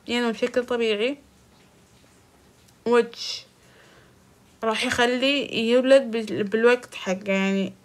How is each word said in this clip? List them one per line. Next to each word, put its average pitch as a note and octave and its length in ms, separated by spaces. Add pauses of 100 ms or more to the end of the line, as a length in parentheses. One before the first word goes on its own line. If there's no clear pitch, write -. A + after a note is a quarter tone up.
ينمو A#3+ 220
بشكل A#3+ 360
طبيعي، A#3 520 (1700)
which - 560 (1200)
راح A3 200
يخليه B3 880
يولد B3+ 380
بال-، G#3+ 340
بالوقت A#3 500
حقه، G3 380
يعني G3 400 (120)